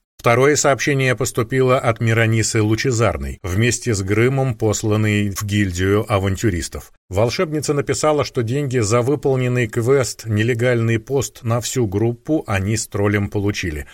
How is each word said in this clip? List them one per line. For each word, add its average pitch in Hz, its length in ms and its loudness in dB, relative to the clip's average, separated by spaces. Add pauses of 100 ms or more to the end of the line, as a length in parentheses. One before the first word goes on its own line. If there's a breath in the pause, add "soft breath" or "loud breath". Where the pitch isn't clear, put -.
(200)
Второе 131 360 4
сообщение 135 600 2
поступило 127 640 0
от 117 220 -2
Миронисы 113 600 2
Лучезарной, 107 800 0
вместе 113 500 0
с 98 80 -2
Грымом, 120 540 0
посланный 107 760 0
в 98 140 -8
гильдию 101 680 0
авантюристов. 95 800 -2 (160)
Волшебница 147 640 0
написала, 143 520 0
что - 160 -4
деньги 127 380 -2
за 113 220 2
выполненный 127 640 0
квест 120 580 0
«Нелегальный 113 760 0
пост» 131 440 -4
на 117 180 -2
всю 123 240 -2
группу 117 600 -2
они 101 280 0
с - 120 -4
троллем 101 420 0
получили. 98 640 -4